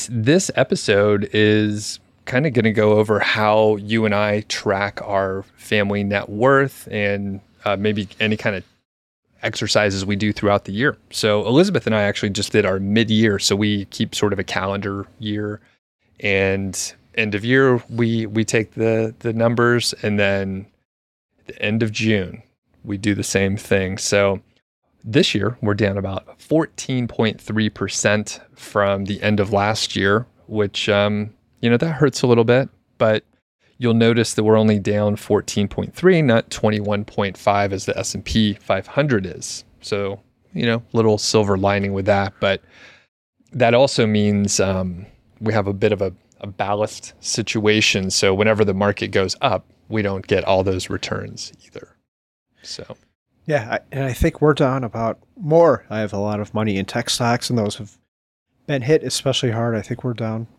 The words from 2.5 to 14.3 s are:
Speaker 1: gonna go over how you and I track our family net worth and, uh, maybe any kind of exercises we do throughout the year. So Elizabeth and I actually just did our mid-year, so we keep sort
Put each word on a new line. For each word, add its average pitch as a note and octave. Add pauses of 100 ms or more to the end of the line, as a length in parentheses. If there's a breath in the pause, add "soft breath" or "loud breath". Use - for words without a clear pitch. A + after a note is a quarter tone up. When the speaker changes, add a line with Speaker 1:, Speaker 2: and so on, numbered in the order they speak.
Speaker 1:
gonna A2+
go G#2+
over G#2+
how G#2+
you A2
and G#2
I G#2
track G2+
our G2 (140)
family G2+
net G2+
worth C3+
and, G2+ (260)
uh, G2+
maybe G#2 (120)
any G#3
kind G#2
of F2+ (760)
exercises G#2+
we G2+
do G#2+
throughout G2+
the G2
year. B2+ (140)
So G#2
Elizabeth D3+
and A2
I G#2+
actually G2+
just G2
did G#2+
our F#2+
mid-year, G#2+
so -
we G#2
keep -
sort G2+